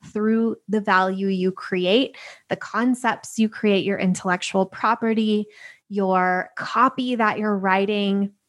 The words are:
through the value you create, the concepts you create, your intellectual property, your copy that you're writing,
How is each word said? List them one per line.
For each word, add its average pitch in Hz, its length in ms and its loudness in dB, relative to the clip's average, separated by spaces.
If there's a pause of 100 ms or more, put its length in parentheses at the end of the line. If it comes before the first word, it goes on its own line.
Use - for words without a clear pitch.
through 220 500 0 (120)
the 208 140 0
value 190 460 2
you 185 240 2
create, 190 640 0 (320)
the 196 80 -4
concepts 233 840 -2
you 214 100 4
create, 202 360 0
your 196 120 -2
intellectual 185 720 0
property, 220 800 0 (400)
your 185 680 0
copy 254 600 0
that 214 240 0
you're 214 180 0
writing, 196 720 0 (180)